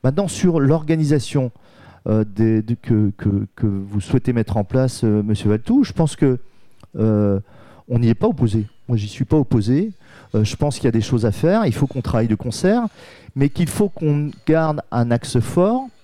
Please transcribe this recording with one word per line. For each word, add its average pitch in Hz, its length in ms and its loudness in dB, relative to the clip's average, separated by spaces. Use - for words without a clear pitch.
Maintenant, 151 240 0
sur 165 320 2
l'organisation, 147 920 2
euh, 107 160 2
des, 110 380 2
de, 113 140 -4
que, 107 420 2
que, 101 380 -2
que - 100 -2
vous 101 360 -4
souhaitez 127 320 -2
mettre 113 240 -2
en 104 60 0
place, 131 400 -2
euh, 107 200 2
Monsieur 104 260 0
Valtou, 220 340 2
je - 100 -4
pense 160 220 0
que, 131 220 2
euh, 104 400 2
on 117 120 0
n'y 117 100 4
est 113 60 4
pas 214 120 0
opposé. 113 400 0
Moi, 123 100 0
j'y 104 100 -4
suis - 180 -6
pas 156 120 0
opposé. 135 540 0
Euh, 107 80 2
je - 120 -2
pense 147 200 -2
qu'il - 100 -6
y - 20 4
a 117 40 2
des 110 100 2
choses 113 240 0
à 107 60 2
faire, 196 340 0
il 123 80 0
faut 139 140 0
qu'on 127 140 -6
travaille 113 260 0
de - 80 2
concert, 196 480 -2
mais 139 140 2
qu'il 170 200 -2
faut 202 200 -2
qu'on 147 420 -2
garde 160 340 2
un 120 200 0
axe 117 280 0
fort 220 480 0